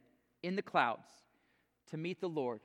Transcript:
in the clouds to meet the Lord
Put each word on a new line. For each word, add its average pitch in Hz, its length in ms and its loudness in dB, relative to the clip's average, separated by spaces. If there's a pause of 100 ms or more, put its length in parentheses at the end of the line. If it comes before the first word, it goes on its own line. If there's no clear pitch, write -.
(440)
in 180 120 -2
the 202 60 0
clouds 123 480 2 (760)
to 156 100 -8
meet 175 240 -4
the 185 80 -2
Lord 123 360 -2